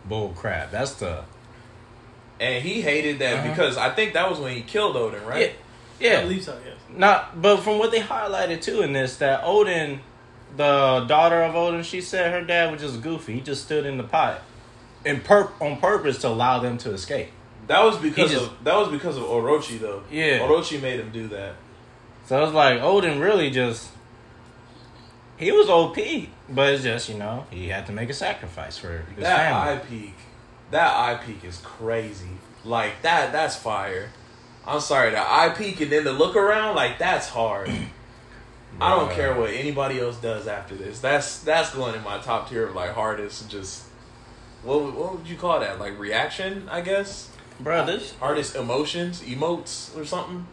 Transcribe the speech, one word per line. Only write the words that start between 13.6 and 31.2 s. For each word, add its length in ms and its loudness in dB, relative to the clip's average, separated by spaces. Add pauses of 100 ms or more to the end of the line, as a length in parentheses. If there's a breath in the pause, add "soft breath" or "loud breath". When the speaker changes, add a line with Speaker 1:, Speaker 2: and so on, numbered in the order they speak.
Speaker 1:
stood 220 0
in 120 -4
the 60 -6
pot, 380 0 (640)
in 160 -2
pur-, 300 6 (100)
on 160 -2
purpose 420 2
to 80 0
allow 320 4
them 200 -2
to 120 -6
escape. 380 -6 (380)
Speaker 2:
That 180 6
was 120 6
because 340 2
Speaker 1:
He 60 2
just 140 -2
Speaker 2:
of, 140 -18
that 100 4
was 140 4
because 260 -4
of 80 -4
Orochi, 560 0
though. 220 -6 (100)
Speaker 1:
Yeah. 280 2
Speaker 2:
Orochi 420 2
made 180 -4
him 140 -10
do 160 -8
that. 240 -8 (720)
Speaker 1:
So 180 2
it's 100 0
like 280 6
Oden 400 4
really 300 4
just, 360 -2 (1500)
he 140 0
was 180 8
O 200 8
P, 400 -4 (200)
but 240 4
it's 100 -2
just, 260 -2
you 60 -8
know, 340 -6
he 200 -10
had 180 -6
to 40 -10
make 180 -6
a 40 -6
sacrifice 640 -8
for 260 -10 (120)
his 80 -8
Speaker 2:
That 280 4
Speaker 1:
family. 220 0
Speaker 2:
eye 40 -4 (120)
peak, 240 -12 (580)
that 240 4
eye 300 0